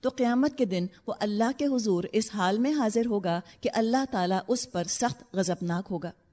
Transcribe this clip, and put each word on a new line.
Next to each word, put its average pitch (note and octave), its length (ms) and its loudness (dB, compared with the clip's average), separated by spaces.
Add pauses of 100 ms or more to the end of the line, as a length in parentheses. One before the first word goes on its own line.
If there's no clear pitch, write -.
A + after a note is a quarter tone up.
تو B3+ 80 0
قیامت B3+ 480 2
کے B3+ 80 4
دن F3+ 200 0 (220)
وہ - 120 -4
اللہ G#3 380 0
کے D4 80 -2
حضور G#3+ 460 2
اس G#3+ 220 0
حال G3 240 2
میں C4 160 2
حاضر A#3 320 2
ہوگا F#3 360 0 (200)
کہ G#3+ 120 -2
اللہ A#3 380 2
تعالیٰ F#3 360 0
اس B3 240 -2
پر F3 120 -2
سخت A#3+ 400 -2 (100)
غضبناک F3+ 580 -2
ہوگا۔ E3 200 -6 (220)